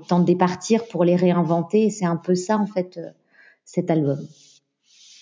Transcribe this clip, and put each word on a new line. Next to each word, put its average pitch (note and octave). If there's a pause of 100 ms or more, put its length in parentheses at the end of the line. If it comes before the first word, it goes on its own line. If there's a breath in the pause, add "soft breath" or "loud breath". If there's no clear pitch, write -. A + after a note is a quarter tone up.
t'en F3+
départir F3+
pour F3
les F3
réinventer. F3
Et G#3
c'est G3
un E3+
peu F3+
ça, G3
en G3+
fait, F3+
euh, D#3+ (560 soft breath)
cet B2+
album. D3 (1040 soft breath)